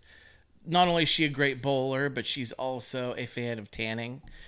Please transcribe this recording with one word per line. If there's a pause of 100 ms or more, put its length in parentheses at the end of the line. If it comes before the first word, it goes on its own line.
(640)
not
only
is
she
a
great
bowler,
but
she's
also
a
fan
of
tanning. (260)